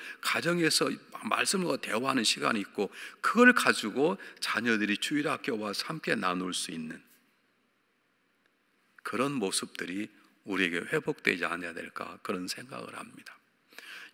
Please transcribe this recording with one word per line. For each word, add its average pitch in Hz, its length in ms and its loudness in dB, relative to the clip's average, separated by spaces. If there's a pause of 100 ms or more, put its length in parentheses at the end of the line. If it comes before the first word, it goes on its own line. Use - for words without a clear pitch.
(220)
가정에서 156 680 2 (340)
말씀과 131 540 2
대화하는 120 460 0
시간이 107 360 2
있고 98 320 -4 (300)
그걸 247 320 8
가지고 127 640 2 (220)
자녀들이 107 580 2
주일학교 143 640 -2
와서 104 260 -4
함께 165 300 -2
나눌 92 380 0
수 - 180 -4
있는 80 300 -8 (2000)
그런 131 300 -2
모습들이 98 760 -4 (360)
우리에게 92 320 0 (140)
회복되지 104 540 0
않아야 85 280 -4
될까 87 500 -10
그런 90 240 -4
생각을 - 500 -10
합니다. - 400 -16 (760)